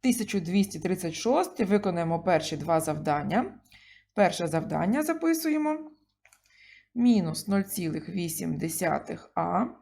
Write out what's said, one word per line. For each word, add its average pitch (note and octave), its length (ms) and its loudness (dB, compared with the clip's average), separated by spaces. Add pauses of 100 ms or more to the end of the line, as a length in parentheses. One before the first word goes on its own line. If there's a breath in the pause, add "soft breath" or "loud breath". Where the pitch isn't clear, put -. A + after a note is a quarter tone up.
тисяча A3 400 0
двісті F3+ 400 0
тридцять F3+ 340 -2
шостий, C4+ 520 0
виконаємо E3+ 560 0
перші D#3+ 340 2
два D#3+ 240 2
завдання. D3+ 760 -2 (560 soft breath)
Перше F3+ 320 2
завдання E3 560 0
записуємо. D#4 880 -2 (1040 soft breath)
Мінус G#3+ 540 2
нуль G3 140 2
цілих D#3+ 460 -4
вісім E3 500 -4
десятих D#3+ 760 -4
А. F3 300 0 (180)